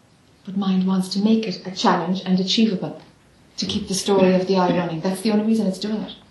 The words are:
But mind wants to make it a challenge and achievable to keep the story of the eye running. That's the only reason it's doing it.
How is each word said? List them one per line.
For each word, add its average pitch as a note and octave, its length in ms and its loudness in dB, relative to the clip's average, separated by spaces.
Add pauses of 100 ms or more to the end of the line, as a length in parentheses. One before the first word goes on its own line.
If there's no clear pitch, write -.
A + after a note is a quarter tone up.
(440)
But F#3+ 120 -8
mind F#3 300 2
wants F#3 240 0
to G3 100 -4
make A3 260 2
it F3+ 200 -8
a F#3 80 -10
challenge F3+ 500 0
and F#3 160 2
achievable F#3+ 600 0 (560)
to G3 80 -4
keep - 220 -6
the F#3+ 60 -4
story F#3 400 4
of F#3 120 2
the F#3+ 100 2
eye F3+ 200 2
running. E3 240 -4
That's F#3+ 220 -4
the A3 100 0
only G#3 120 2
reason A3 220 2
it's F#3 120 -2
doing G#3+ 240 -4
it. - 100 -12 (180)